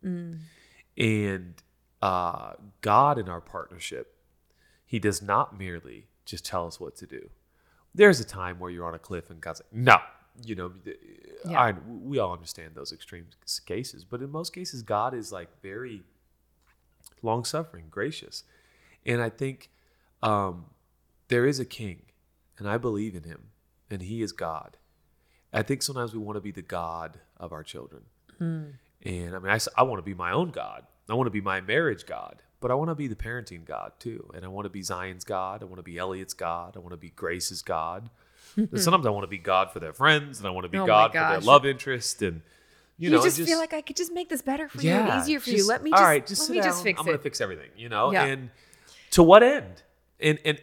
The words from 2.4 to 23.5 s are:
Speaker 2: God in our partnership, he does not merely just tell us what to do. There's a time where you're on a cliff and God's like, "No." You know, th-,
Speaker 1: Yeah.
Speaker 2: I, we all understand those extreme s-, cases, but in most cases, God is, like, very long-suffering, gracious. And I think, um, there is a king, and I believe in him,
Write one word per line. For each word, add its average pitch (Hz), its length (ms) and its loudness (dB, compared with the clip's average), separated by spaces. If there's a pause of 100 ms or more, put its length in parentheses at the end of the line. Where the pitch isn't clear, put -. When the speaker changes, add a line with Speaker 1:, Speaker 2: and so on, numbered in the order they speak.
Speaker 2:
God 131 380 6
in 92 100 -8
our 85 120 -10
partnership, - 760 -12 (680)
he 117 140 -6
does 101 220 -2
not 104 360 0
merely 80 500 -14 (180)
just - 200 -14
tell 87 200 -4
us 82 140 -14
what 80 160 -14
to 90 100 -20
do. - 240 -16 (640)
There's 185 260 8
a 113 60 -4
time 90 340 -8
where 90 120 -10
you're 87 160 -10
on 82 80 -8
a 82 40 -14
cliff - 300 -10
and 82 120 -20
God's 80 200 -10
like, - 120 -20
"No." 117 240 10 (480)
You 110 100 -8
know, 90 140 -8
th-, 92 280 -16 (480)
Speaker 1:
Yeah. 170 160 2
Speaker 2:
I, 117 100 6 (160)
we 120 320 -6
all 95 120 -2
understand 82 420 -14
those 71 200 -14
extreme 87 340 -20 (160)
s-, - 160 -8
cases, 95 460 -10
but 123 160 -10
in 139 100 -10
most 160 220 -10
cases, 180 280 -12
God 110 320 -2
is, 113 180 -10
like, 87 180 -14 (120)
very 104 420 -14 (1200)
long-suffering, 117 680 -4
gracious. - 540 -8 (600)
And 120 160 0
I 117 80 -2
think, 135 400 -10 (540)
um, 98 420 0 (640)
there 120 180 2
is 135 140 0
a 120 60 -6
king, 95 380 -12 (540)
and 101 120 -8
I 107 80 -2
believe 110 380 -4
in 82 80 -14
him, 82 260 -18 (400)